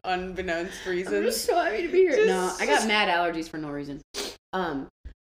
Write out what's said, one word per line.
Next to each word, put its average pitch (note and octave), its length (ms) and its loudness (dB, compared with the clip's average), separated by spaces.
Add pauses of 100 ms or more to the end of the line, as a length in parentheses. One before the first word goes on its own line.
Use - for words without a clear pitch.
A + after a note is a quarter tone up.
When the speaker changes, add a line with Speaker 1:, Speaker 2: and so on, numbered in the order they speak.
Speaker 1:
unbeknownst F3+ 840 -4
reasons. F#3 300 -2
Speaker 2:
I'm G3+ 80 0
just A#3 200 0
so G4 120 2
happy F4+ 260 0
to E4+ 100 -4
be F4+ 60 6
here. F#4+ 180 6
Speaker 1:
Just G#4+ 120 6
Speaker 2:
No, F#3 300 2
I G3+ 80 -2
got B3+ 220 4
mad G#3 200 4
allergies E3+ 420 0
for D#3+ 80 -10
no D#3 120 -8
reason. C#3+ 300 -8 (540)
Um, D#3 340 -4 (480)